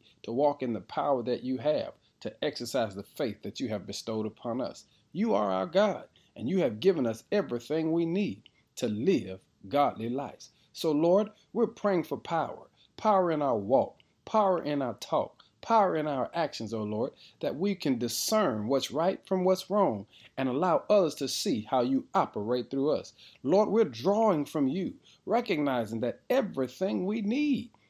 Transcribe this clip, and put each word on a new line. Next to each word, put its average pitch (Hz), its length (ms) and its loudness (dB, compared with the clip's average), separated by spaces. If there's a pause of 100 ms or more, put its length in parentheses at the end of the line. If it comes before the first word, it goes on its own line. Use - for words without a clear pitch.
(220)
to - 80 -10
walk 143 320 0
in 120 100 -2
the 101 80 -4
power 143 440 -2
that 120 180 -2
you 127 160 -4
have, 139 360 -2 (260)
to - 240 -8
exercise 120 500 -2
the 98 80 -8
faith - 400 -6
that 101 160 -10
you 135 120 -4
have 101 180 -6
bestowed 110 360 -6
upon 117 360 -6
us. - 240 -8 (280)
You 208 220 0
are 104 160 2
our 95 160 0
God, 185 400 0 (300)
and 110 120 -6
you 190 100 2
have 120 200 0
given 156 300 2
us 110 240 -6
everything 156 580 -2
we 165 160 2
need 180 380 -2 (320)
to 123 120 -2
live 107 500 0 (300)
godly 117 400 0
lives. 131 420 -8 (220)
So, - 180 -2
Lord, 175 400 4 (220)
we're 226 160 0
praying 190 340 0
for 147 140 -6
power, - 500 -4 (300)
power 190 340 4
in 156 100 0
our 131 160 2
walk, 107 440 2 (240)
power 190 360 2
in 143 220 -2
our 113 120 -4
talk, - 500 -4 (160)
power 202 340 4
in 156 140 -2
our 135 260 -2
actions, 120 400 -4
oh 110 80 -4
Lord, 107 300 -2 (260)
that - 160 -4
we 185 220 -2
can 131 220 0
discern 120 680 0
what's 131 240 0
right 165 380 -2
from 185 160 0
what's 185 260 2
wrong 143 360 0 (300)
and 135 120 0
allow 151 420 2
others 185 260 4
to 135 120 -2
see 120 420 -2
how 127 120 4
you 131 320 0
operate 120 540 0
through 139 220 0
us. - 220 -2 (320)
Lord, 185 240 4
we're 208 160 4
drawing 160 600 2
from 143 220 0
you, 175 280 -2 (300)
recognizing 143 760 0
that 117 280 -4
everything 180 800 0
we 214 160 -2
need, 254 480 0 (200)